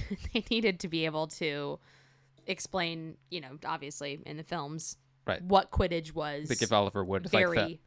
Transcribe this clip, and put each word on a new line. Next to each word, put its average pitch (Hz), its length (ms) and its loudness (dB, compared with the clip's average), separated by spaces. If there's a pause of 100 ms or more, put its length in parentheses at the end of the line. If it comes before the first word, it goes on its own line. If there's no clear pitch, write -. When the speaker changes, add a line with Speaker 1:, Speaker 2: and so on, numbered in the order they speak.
(160)
Speaker 1:
<laughs> - 180 -10
they 220 160 2
needed 220 300 2
to 202 80 -4
be 160 180 0
able 156 220 0
to 147 500 -4 (680)
explain, 165 720 -4 (120)
you 175 120 -6
know, 135 240 -14
obviously 147 600 -6
in 151 120 -8
the 160 60 -10
films, 156 540 -6 (280)
Speaker 2:
Right. - 160 -2
Speaker 1:
what 190 300 4
Quidditch 170 420 0
was 151 340 -4
Speaker 2:
They 127 80 2
give - 160 2
Oliver 101 320 6
Wood 90 260 0
Speaker 1:
very, 170 280 4
Speaker 2:
like - 300 0